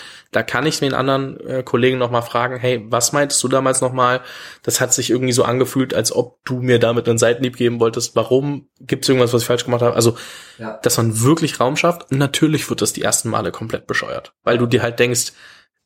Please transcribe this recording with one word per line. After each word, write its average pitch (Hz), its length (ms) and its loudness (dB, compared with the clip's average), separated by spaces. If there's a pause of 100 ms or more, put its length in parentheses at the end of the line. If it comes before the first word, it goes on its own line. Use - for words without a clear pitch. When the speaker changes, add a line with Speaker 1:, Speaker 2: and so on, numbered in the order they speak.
(320)
Speaker 1:
da 113 100 2
kann 123 220 -2
ich 160 140 0
den 139 160 0
anderen, 135 460 -2
äh, 127 220 -6
Kollegen 127 360 2
nochmal 120 240 0
fragen, 123 360 -2
"Hey, 120 300 -2
was 120 240 0
meintest 143 320 0
du 127 40 0
damals 131 340 0
nochmal? 127 400 2 (400)
Das - 180 -2
hat 127 140 0
sich 127 160 0
irgendwie 127 220 2
so 120 120 4
angefühlt, 127 480 0
als 113 180 0
ob - 360 -4
du 127 160 -4
mir 123 160 6
damit 117 280 2
einen 117 120 2
Seitenhieb 120 380 2
geben 120 240 0
wolltest. 113 360 0
Warum? 135 520 0 (120)
Gibt's - 300 -4
irgendwas, 123 240 4
was 117 80 2
ich - 40 -6
falsch 123 200 -2
gemacht 120 160 0
habe?" 120 120 2
Also, 113 220 2 (420)
Speaker 2:
Ja. 113 240 -12
Speaker 1:
dass - 140 0
man 113 260 0
wirklich 151 380 2
Raum 131 160 0
schafft. - 340 -2
Und 139 80 0
natürlich 147 520 0
wird 117 100 -4
das - 140 -2
die - 80 -8
ersten 110 260 0
Male 107 240 -2
komplett - 340 -10
bescheuert, - 460 -6 (100)
weil 120 140 2
du 120 100 2
dir 117 160 2
halt 120 160 -2
denkst, 123 360 0 (520)